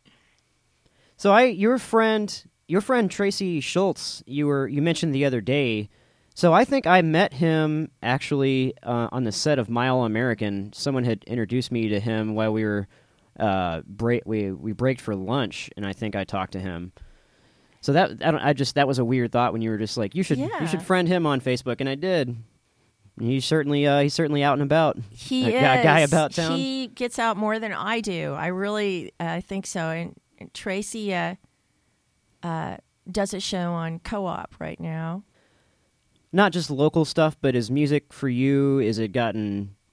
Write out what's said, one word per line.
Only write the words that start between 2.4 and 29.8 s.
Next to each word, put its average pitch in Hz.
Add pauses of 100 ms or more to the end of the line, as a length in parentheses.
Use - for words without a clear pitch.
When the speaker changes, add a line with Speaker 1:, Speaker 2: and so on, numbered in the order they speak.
Speaker 1:
your 175
friend 233
Tracy 185
Schultz, -
you 143
were, 139
you 139
mentioned 165
the 139
other 127
day. 117 (440)
So 170
I 202
think 269
I 180
met 160
him 156 (100)
actually, 131 (120)
uh, 120
on 127
the 107
set 147
of 107
My 120
All 127
American. 107
Someone 135
had 113
introduced 120
me 113
to 104
him 110
while 110
we 110
were, 104 (540)
uh, 92
break, 117
we, 104
we 90
braked 123
for 107
lunch, 107
and 104
I 98
think 107
I 98
talked 95
to 92
him. 90 (880)
So 143
that, 165 (120)
I 160
don't, 151
I 143
just, 135
that 143
was 131
a 123
weird 120
thought 120
when 113
you 110
were 110
just 107
like, 107
"You 185
should, 156
you 285 (200)
should 160
Speaker 2:
Yeah. 175
Speaker 1:
friend 185
him 175
on 139
Facebook," 127
and 135
I 135
did. 147 (800)
He's 123
certainly, 147
uh, 143
he's 143
certainly 147
out 143
and 143
about. 151 (140)
Speaker 2:
He -
Speaker 1:
A 226
guy, -
Speaker 2:
is. -
Speaker 1:
guy 160
about 151
town. 165
Speaker 2:
He 262
gets 240
out 226
more 214
than 220
I 208
do. 160
I 151
really, 196
uh, 170
think 196
so. -